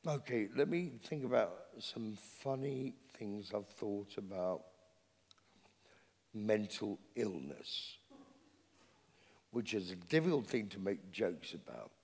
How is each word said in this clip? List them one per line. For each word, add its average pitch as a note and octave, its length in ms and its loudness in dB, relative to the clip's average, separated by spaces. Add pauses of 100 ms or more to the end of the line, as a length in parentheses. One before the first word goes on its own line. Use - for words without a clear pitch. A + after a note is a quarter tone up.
Okay, A#2+ 500 2
let C#3+ 120 6
me E3+ 240 0 (120)
think D3 200 -2
about A#2 280 6 (280)
some A2 360 -4 (240)
funny C3+ 540 -2 (240)
things G#2 360 -6
I've G#2 140 -2
thought G2+ 480 -4
about F#2 460 -2 (1700)
mental G#2+ 640 2 (180)
illness, E2+ 800 -4 (1500)
which A2+ 240 0
is F#2 160 2
a F#2 60 -6
difficult D#3 500 4
thing G#2+ 220 2
to G2+ 100 -8
make F#2+ 320 0
jokes F2 440 0
about. A#1+ 360 -10 (140)